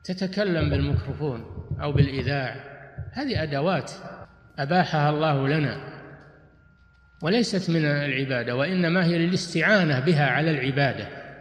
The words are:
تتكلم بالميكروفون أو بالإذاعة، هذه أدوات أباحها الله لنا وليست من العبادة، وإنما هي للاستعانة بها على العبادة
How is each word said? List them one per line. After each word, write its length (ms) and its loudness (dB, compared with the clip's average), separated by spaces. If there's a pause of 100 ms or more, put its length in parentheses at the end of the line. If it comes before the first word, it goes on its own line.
تتكلم 640 -2
بالميكروفون 760 -2 (360)
أو 100 -2
بالإذاعة، 640 0 (580)
هذه 300 -4
أدوات 480 -2 (680)
أباحها 500 2
الله 380 2
لنا 480 -2 (1300)
وليست 480 0
من 160 2
العبادة، 720 0
وإنما 500 2
هي 120 4
للاستعانة 840 2
بها 260 4
على 260 4
العبادة 560 0 (340)